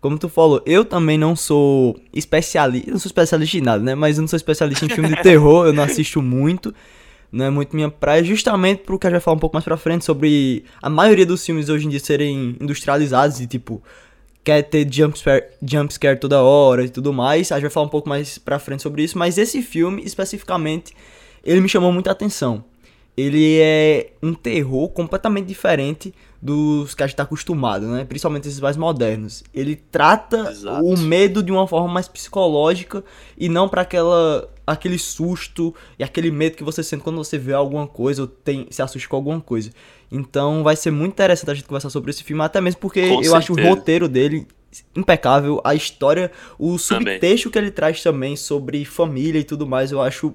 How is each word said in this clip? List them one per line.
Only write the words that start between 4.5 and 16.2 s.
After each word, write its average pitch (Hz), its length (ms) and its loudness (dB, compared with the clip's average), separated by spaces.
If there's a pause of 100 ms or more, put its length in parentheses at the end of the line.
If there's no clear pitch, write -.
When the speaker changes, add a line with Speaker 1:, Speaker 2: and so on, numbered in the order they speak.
Speaker 1:
em 156 40 0
filme 160 200 0
de 156 80 2
Speaker 2:
<laughs> - 60 -4
Speaker 1:
terror, 165 440 8
eu 156 60 6
não 147 100 2
assisto 147 400 -2
muito. 135 500 -2 (600)
Não 123 140 -2
é 139 40 -2
muito 143 240 -4
minha 151 160 -2
praia, 151 320 2
justamente 196 640 0
pro 190 140 -6
que - 80 -2
a 180 40 4
gente 175 60 2
vai 175 60 2
falar 160 140 2
um 156 40 -2
pouco 156 160 -2
mais 160 80 -2
pra 160 120 -2
frente 165 280 -2
sobre 143 600 0 (160)
a - 80 -6
maioria 185 380 6
dos 170 180 -2
filmes 156 240 -4
hoje 151 180 0
em 151 40 -2
dia 139 100 -4
serem 139 600 -2
industrializados 143 800 0
e, 123 60 -8
tipo, 120 360 -8 (600)
quer 151 180 4
ter 147 280 0
jump 147 280 2
scare, 135 260 2 (180)
jump 143 300 -2
scare 139 280 0